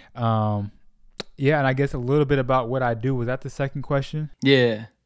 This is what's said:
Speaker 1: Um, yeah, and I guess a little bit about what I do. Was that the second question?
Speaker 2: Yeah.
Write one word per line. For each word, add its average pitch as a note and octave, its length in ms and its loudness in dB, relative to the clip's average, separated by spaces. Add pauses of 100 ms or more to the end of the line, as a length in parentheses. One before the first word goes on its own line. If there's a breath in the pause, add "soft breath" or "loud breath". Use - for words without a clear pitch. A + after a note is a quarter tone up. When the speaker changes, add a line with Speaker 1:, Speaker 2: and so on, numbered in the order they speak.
(160 soft breath)
Speaker 1:
Um, G#2+ 560 0 (680)
yeah, C#3+ 220 2
and C3+ 80 2
I C3 40 2
guess C#3 220 0
a C#3+ 40 -4
little C3+ 280 2
bit C#3 140 2
about B2+ 280 2
what B2+ 160 -2
I A#2+ 120 0
do. B2+ 200 -2
Was A#2+ 120 -2
that B2+ 140 -4
the C#3+ 80 -10
second C#3 340 -6
question? D3+ 460 -4 (120)
Speaker 2:
Yeah. A#2+ 460 4 (180)